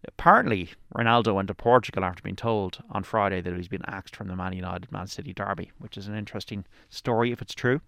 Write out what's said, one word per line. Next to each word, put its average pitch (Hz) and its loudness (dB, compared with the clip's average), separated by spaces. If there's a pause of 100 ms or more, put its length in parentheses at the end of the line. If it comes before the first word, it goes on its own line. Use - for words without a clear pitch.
Apparently, 170 4 (240)
Ronaldo 113 4
went 95 2
to 98 -6
Portugal 117 4
after 90 -4
being 95 -6
told 107 -2 (100)
on 101 -4
Friday 98 2
that 90 -4
he's 90 -8
been 98 -8
axed - -12
from 104 -10
the 92 -6
Man 92 -4
United-Man 92 -8
City - -12
derby, 98 -6
which - -14
is 98 -10
an 104 -8
interesting 104 -8 (240)
story 120 0
if 120 -8
it's - -12
true. 131 2